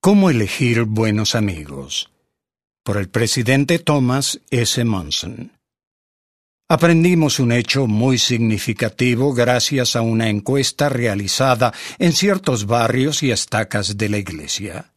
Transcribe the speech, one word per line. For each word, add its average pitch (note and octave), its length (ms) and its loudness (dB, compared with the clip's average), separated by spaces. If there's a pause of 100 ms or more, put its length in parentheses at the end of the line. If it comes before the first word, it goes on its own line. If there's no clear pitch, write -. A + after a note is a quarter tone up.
¿Cómo G3 280 6
elegir A#2 540 0
buenos G#2+ 520 0
amigos? D2 760 -6 (720)
Por G2+ 120 -4
el F#2 140 -4
presidente C3 680 2
Thomas C3+ 600 0 (100)
S. A#2+ 360 0
Monson. F#2+ 680 -6 (1160)
Aprendimos E3 720 4
un A#2+ 120 2
hecho B2 340 0
muy A#2 320 2
significativo A#2 1160 0
gracias B2 640 0
a A#2 40 0
una A2+ 280 0
encuesta C3 580 -2
realizada A#2+ 840 0 (240)
en E3+ 160 2
ciertos E3 520 0
barrios A#2+ 580 0
y C3 80 0
estacas G2+ 680 -4
de G#2+ 100 -2
la G#2 120 -2
iglesia. G2 760 -10